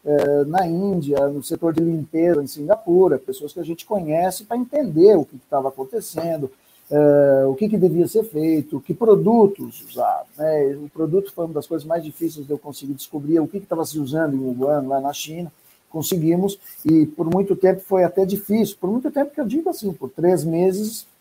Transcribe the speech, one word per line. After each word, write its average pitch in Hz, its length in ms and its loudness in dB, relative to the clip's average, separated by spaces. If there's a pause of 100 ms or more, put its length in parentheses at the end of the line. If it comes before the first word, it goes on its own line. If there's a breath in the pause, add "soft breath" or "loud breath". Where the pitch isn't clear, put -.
eh, 147 400 2
na 175 220 0
Índia, 165 600 0
no 143 160 -4
setor 165 300 -4
de 156 80 0
limpeza 165 600 0
em 139 60 -6
Singapura, 170 720 2
pessoas 143 340 -10
que 180 60 -12
a 165 60 -8
gente 165 200 -10
conhece 180 600 -2
pra 233 120 -6
entender 214 600 4
o 143 80 2
que - 120 -14
que - 140 -20
tava 135 180 0
acontecendo, 160 840 -6 (400 soft breath)
eh, 143 560 6
o 135 80 0
que 214 140 -2
que 214 80 0
devia 170 300 4
ser 220 180 0
feito, 156 560 -2
que - 140 -6
produtos 202 920 2
usar, 107 360 -2 (120)
né? 147 400 0
O 147 120 -14
produto 160 440 -2
foi 170 140 -6
uma 160 80 -12
das 147 120 -6
coisas 156 200 -8
mais 165 180 -4
difíceis 151 420 -8
de 147 60 -6
eu 139 60 -4
conseguir 139 340 -12
descobrir, 151 480 -4
o 147 80 -2
que 101 100 -10
que 98 80 -12
tava 165 180 -4
se 156 140 -8
usando 147 380 -2
em - 20 -2
Wuhan, 131 480 -2
lá 139 140 -2
na 139 120 -4
China. 160 380 -12 (400 soft breath)
Conseguimos, 175 680 -2 (260 loud breath)
e 156 220 4
por 165 260 -4
muito 190 240 0
tempo 185 240 2
foi 185 240 0
até 190 220 0
difícil, 202 520 -2
por 180 120 -4
muito 254 200 -4
tempo 285 220 -4
que 302 80 -8
eu 254 60 -2
digo 311 240 -2
assim, 202 220 -6
por 139 180 -10
três 165 340 2
meses 190 640 -2 (140)